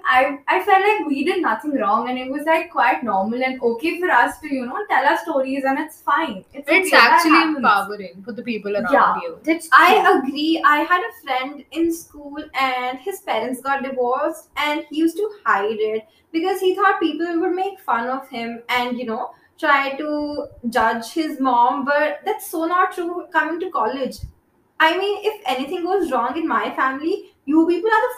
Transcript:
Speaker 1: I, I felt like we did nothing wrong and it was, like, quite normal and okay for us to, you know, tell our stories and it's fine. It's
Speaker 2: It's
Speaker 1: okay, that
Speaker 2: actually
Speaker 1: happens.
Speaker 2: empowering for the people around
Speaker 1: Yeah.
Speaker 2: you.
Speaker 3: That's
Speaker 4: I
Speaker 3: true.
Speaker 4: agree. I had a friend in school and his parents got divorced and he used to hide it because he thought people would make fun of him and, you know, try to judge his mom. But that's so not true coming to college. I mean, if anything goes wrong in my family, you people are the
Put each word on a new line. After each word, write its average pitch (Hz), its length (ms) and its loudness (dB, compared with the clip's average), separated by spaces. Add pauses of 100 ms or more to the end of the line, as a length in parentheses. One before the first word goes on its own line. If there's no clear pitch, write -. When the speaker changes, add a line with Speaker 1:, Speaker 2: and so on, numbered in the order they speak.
Speaker 1:
I, 277 400 2
I 370 160 2
felt 381 180 4
like 415 280 0
we 285 160 -2
did 370 180 0
nothing 285 320 -2
wrong 247 340 0
and 254 100 -4
it 262 120 -8
was, 294 160 -6
like, 320 240 2
quite 254 320 0
normal 220 400 -2
and 254 180 -4
okay 311 380 -2
for 349 120 0
us 262 300 2
to, 285 140 -8
you 247 120 -4
know, 269 100 -8 (140)
tell 269 160 2
our 320 120 4
stories 269 460 -2
and 269 140 0
it's - 240 -8
fine. 294 500 -2
It's 277 160 -12
Speaker 2:
It's 370 180 4
Speaker 1:
okay, - 40 -4
that 240 240 6
Speaker 2:
actually 330 180 6
Speaker 1:
happens. 320 240 4
Speaker 2:
empowering 202 680 0
for 240 80 -12
the 214 120 -12
people 208 320 -4
around - 160 -2
Speaker 1:
Yeah. - 300 4
Speaker 2:
you. - 200 -10
Speaker 3:
That's 330 300 -2
Speaker 4:
I 359 320 8
Speaker 3:
true. 370 140 6
Speaker 4:
agree. 311 460 -2
I 294 200 4
had 359 180 2
a 453 100 -6 (120)
friend 269 480 -6
in 330 200 0
school 294 520 -12 (100)
and 262 460 -2
his 381 220 -8
parents 247 400 -4
got 277 200 -2
divorced 262 720 -2
and 302 340 -2
he 294 80 -8
used 330 180 2
to 415 140 -2 (160)
hide 214 340 0
it 214 260 -4 (240)
because 370 300 -2
he 370 160 2
thought 381 240 2
people 330 400 -2
would 349 160 0
make 381 240 -6
fun 240 260 -2
of 269 220 -6
him 233 400 -10
and, 240 300 0
you 208 80 -8
know, 226 240 -6 (280)
try 277 380 2
to 294 500 -4 (220)
judge 233 440 0
his 302 280 -2
mom. 254 440 4
But 294 400 0
that's 427 240 -4
so 330 180 -4
not 370 260 2
true 349 400 -6
coming 320 260 0
to 359 120 -6
college. 254 480 -4 (600)
I 320 180 4
mean, 403 260 -2
if - 240 -4
anything 285 380 -4
goes 359 280 0
wrong 247 240 0
in 330 100 -2
my 233 280 -2
family, 294 560 -2 (140)
you 320 220 4
people 349 240 2
are 440 180 4
the - 100 -10